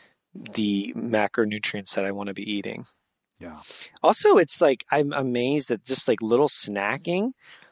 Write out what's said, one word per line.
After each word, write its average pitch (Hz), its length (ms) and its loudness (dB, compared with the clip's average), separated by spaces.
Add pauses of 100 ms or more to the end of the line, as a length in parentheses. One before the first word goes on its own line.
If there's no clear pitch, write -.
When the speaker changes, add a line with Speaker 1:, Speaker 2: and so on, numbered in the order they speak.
(360)
Speaker 1:
the 104 640 -2
macronutrients 107 960 -2
that 98 120 0
I 98 60 -2
wanna 101 220 -6
be 101 180 -8
eating. 107 340 -6 (540)
Speaker 2:
Yeah. 78 180 -16 (440)
Speaker 1:
Also, 254 360 6
it's 170 240 2
like, 139 280 4
I'm 143 240 2
amazed 135 560 0
at 113 160 -4
just, - 220 -4
like, 113 160 0
little 120 240 4
snacking. 143 840 -4 (380)